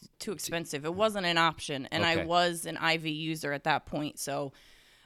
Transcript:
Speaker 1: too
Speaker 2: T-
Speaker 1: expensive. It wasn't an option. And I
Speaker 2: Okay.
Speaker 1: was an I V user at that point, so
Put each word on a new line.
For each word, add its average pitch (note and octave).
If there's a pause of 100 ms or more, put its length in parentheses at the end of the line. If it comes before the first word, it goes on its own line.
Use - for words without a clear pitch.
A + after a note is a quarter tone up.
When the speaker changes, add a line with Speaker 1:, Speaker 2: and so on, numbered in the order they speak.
(180)
Speaker 1:
too -
Speaker 2:
T- -
Speaker 1:
expensive. D#3+
It E3+
wasn't G3+
an E3+
option. D#3
And E3
I E3
Speaker 2:
Okay. F3
Speaker 1:
was E3+
an D#3+
I E3
V D#3+
user D#3
at C#3+
that D3+
point, -
so C#3 (540)